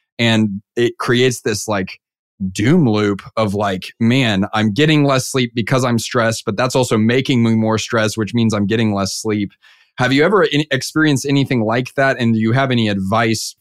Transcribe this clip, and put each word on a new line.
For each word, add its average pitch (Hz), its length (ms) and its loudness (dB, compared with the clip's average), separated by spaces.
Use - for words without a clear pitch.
And 107 420 0
it 120 220 0
creates 123 440 0
this, 107 280 -4
like, 98 320 -6
doom 127 380 2
loop 104 320 0
of, 107 160 0
like, 101 480 -4
man, 113 520 2
I'm 107 200 0
getting 147 320 2
less 131 220 0
sleep 123 280 -2
because 127 300 0
I'm 120 140 0
stressed, 113 440 -2
but 104 140 -4
that's 127 180 -2
also 127 220 2
making 120 460 2
me 113 120 2
more 110 220 0
stressed, 110 400 -2
which 107 160 -4
means 113 200 2
I'm 101 140 0
getting 110 260 0
less 98 200 -2
sleep. 104 400 -4
Have 127 160 0
you 147 100 4
ever 190 200 4
in-, 143 280 0
experienced 139 540 0
anything 139 360 0
like 113 340 -2
that? 135 220 0
And 117 160 0
do 110 60 0
you 110 140 2
have 135 180 0
any 117 160 2
advice 107 720 -2